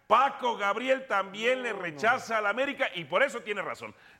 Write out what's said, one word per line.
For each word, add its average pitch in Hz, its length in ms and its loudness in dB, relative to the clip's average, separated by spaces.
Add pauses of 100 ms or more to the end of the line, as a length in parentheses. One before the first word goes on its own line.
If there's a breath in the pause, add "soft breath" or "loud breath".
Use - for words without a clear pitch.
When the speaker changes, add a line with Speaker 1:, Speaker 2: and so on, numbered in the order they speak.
Speaker 1:
Paco 247 500 4
Gabriel 247 500 0
también 214 560 0
le 233 80 -2
Speaker 2:
No, 196 60 -6
no. 180 40 -8
Speaker 1:
rechaza 214 560 0
a 214 40 0
la 208 80 2
América 262 440 0
y 170 120 -8
por 185 180 4
eso 233 180 -2
tiene 202 200 -6
razón. 117 320 -8 (260 soft breath)